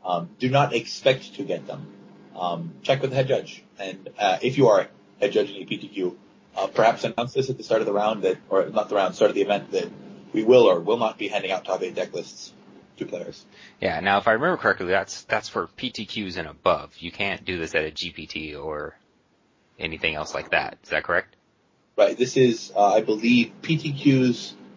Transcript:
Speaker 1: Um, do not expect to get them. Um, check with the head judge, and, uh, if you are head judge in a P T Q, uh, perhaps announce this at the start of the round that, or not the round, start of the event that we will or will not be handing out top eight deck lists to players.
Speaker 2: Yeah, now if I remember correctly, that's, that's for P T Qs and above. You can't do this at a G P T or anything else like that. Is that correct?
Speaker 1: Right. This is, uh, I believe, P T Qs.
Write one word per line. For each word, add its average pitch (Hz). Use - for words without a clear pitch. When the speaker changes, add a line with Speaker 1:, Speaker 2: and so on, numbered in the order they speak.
Speaker 1:
Um, 87
do 127
not 139
expect -
to 101
get 87
them. -
Um, 85
check 135
with 131
the 127
head 131
judge, -
and, 95
uh, 95
if 123
you 135
are 98
head 101
judge 101
in 98
a -
P 107
T 98
Q, 92
uh, 95
perhaps 113
announce 120
this 131
at 127
the -
start 113
of 107
the 104
round 104
that, 92
or 95
not 107
the 107
round, 92
start 107
of -
the 98
event 101
that 90
we 107
will 120
or 90
will 101
not 110
be 104
handing 95
out 92
top 92
eight 87
deck 90
lists -
to 104
players. -
Speaker 2:
Yeah, 85
now 98
if 98
I 113
remember 147
correctly, 98
that's, 95
that's -
for 90
P 127
T 113
Qs 95
and 82
above. 73
You 85
can't 98
do 90
this 82
at 78
a 78
G 85
P 78
T 76
or 76
anything 80
else 76
like 69
that. 76
Is -
that 76
correct? -
Speaker 1:
Right. 98
This 127
is, 123
uh, 101
I 110
believe, 113
P 165
T 156
Qs. 131